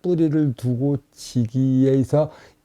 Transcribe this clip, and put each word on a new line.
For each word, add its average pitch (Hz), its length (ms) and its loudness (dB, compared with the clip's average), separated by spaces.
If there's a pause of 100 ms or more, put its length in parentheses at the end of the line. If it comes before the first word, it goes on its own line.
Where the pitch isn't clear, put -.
뿌리를 156 520 0
두고 127 420 -2 (160)
지기에서 131 1200 0 (320)